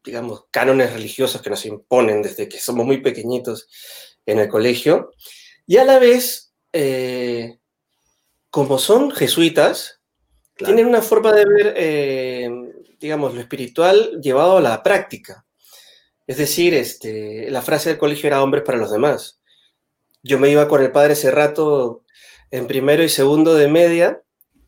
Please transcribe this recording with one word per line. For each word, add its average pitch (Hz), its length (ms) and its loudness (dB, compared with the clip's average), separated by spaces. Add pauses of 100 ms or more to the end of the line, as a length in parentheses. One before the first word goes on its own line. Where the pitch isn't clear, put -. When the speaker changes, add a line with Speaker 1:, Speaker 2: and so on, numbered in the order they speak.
Speaker 1:
digamos, 117 480 -12
cánones 127 420 0
religiosos 120 480 -6
que - 80 -12
nos - 160 -8
imponen 107 560 0
desde 101 260 -8
que - 120 -18
somos 120 260 -4
muy 135 160 0
pequeñitos 117 680 -6 (600)
en 107 120 0
el 104 80 0
colegio, 120 640 0 (540)
y 180 120 4
a 262 60 6
la 262 160 6
vez, 247 540 2 (200)
eh, 127 840 -4 (920)
como 135 300 -2
son 269 320 2
jesuitas, 160 880 0 (540)
Speaker 2:
Claro. 196 180 -2
Speaker 1:
tienen 233 160 4
una 226 140 2
forma 220 300 2
de 208 120 4
ver, 208 320 2
eh, 135 720 -4 (500)
digamos, 147 360 -6
lo 120 60 -12
espiritual 165 800 0
llevado 147 360 4
a 175 40 4
la 113 200 0
práctica. - 640 -6 (800)
Es 127 120 -10
decir, 170 360 0
este, 110 800 -6
la 127 100 -6
frase 151 280 -2
del 156 100 -4
colegio 147 260 -2
era 139 160 0
"hombres 139 220 0
para 127 160 -4
los 104 120 -4
demás". 127 480 -2 (840)
Yo 131 160 -2
me 139 100 4
iba 147 180 4
con 147 140 2
el 131 100 0
padre 147 240 4
Cerrato 147 880 0 (480)
en 123 140 -8
primero 135 380 0
y 156 60 0
segundo 156 440 2
de 147 140 4
media 170 560 2 (440)